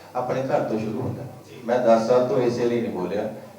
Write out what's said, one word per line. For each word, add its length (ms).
ਆਪਣੇ 260
ਘਰ 180
ਤੋਂ 180
ਸ਼ੁਰੂ 220
ਹੁੰਦਾ। 220
ਮੈਂ 120
ਦਸ 300
ਸਾਲ 200
ਤੋਂ 100
ਇਸੇ 260
ਲਈ 160
ਨਹੀਂ 120
ਬੋਲਿਆ 420